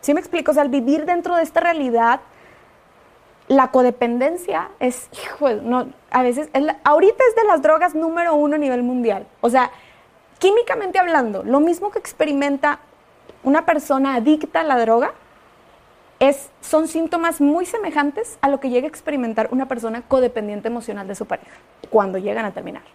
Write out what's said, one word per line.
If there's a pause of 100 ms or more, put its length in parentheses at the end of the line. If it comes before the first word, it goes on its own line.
¿Sí
me
explico?
O
sea,
al
vivir
dentro
de
esta
realidad, (1300)
la
codependencia (100)
es,
hijo,
no, (240)
a
veces,
es
la,
ahorita
es
de
las
drogas
número
uno
a
nivel
mundial. (140)
O
sea, (680)
químicamente
hablando,
lo
mismo
que
experimenta (640)
una
persona
adicta
a
la
droga, (1040)
es, (100)
son
síntomas
muy
semejantes
a
lo
que
llega
a
experimentar
una
persona
codependiente
emocional
de
su
pareja (400)
cuando
llegan
a
terminar. (120)